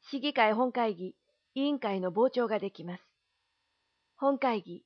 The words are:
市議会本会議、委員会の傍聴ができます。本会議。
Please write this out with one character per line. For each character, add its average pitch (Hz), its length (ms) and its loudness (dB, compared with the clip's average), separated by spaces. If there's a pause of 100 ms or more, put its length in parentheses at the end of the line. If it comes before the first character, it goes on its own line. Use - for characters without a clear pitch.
市 285 100 -4
議 285 140 -2
会 220 200 4
本 247 180 2
会 226 240 0
議、 180 200 -10 (380)
委 262 80 -4
員 285 180 0
会 202 200 -2
の 180 120 -2
傍 240 200 4
聴 240 160 0
が 208 120 0
で 196 120 -4
き - 120 -16
ま 175 140 -10
す。 - 60 -20 (1120)
本 277 220 2
会 233 240 0
議。 175 240 -14